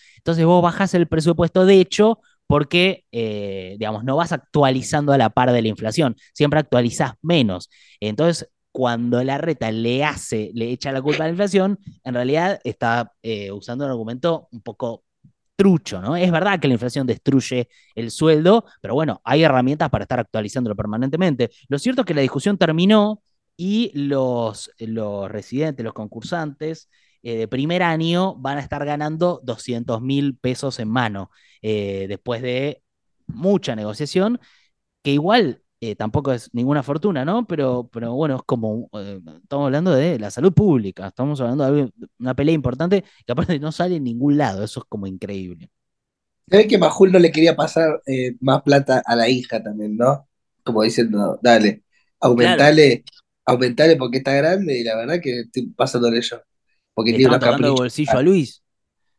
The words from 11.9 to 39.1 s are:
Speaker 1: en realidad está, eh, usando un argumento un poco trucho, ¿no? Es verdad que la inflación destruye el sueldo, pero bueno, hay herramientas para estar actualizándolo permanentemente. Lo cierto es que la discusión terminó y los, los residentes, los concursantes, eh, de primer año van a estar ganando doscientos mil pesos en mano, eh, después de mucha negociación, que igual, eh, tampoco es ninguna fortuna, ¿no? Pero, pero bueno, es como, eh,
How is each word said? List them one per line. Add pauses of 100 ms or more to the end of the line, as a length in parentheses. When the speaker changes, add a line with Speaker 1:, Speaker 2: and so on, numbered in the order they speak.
Speaker 1:
en
realidad
está, (100)
eh,
usando
un
argumento
un
poco (520)
trucho,
¿no?
Es
verdad
que
la
inflación
destruye (260)
el
sueldo, (160)
pero
bueno,
hay
herramientas
para
estar
actualizándolo
permanentemente. (200)
Lo
cierto
es
que
la
discusión
terminó (360)
y
los,
los
residentes,
los
concursantes, (340)
eh,
de
primer
año
van
a
estar
ganando
doscientos
mil
pesos
en
mano, (300)
eh,
después
de (440)
mucha
negociación, (640)
que
igual, (200)
eh,
tampoco
es
ninguna
fortuna,
¿no?
Pero,
pero
bueno,
es
como,
eh, (240)